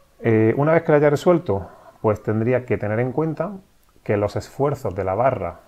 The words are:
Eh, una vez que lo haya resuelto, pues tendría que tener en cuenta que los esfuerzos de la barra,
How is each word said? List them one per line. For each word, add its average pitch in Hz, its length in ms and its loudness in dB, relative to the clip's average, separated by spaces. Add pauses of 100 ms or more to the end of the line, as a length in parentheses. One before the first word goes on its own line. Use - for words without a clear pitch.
(200)
Eh, 110 360 4
una 147 160 2
vez 165 100 4
que 160 100 2
lo 147 60 6
haya 147 120 4
resuelto, 147 600 0 (320)
pues 107 200 0
tendría 120 440 0
que 107 100 -2
tener 107 240 -4
en 127 120 -2
cuenta 160 400 -4 (500)
que 104 160 0
los 104 180 -2
esfuerzos 123 580 -4
de 95 100 -4
la 92 100 -2
barra, 101 540 -2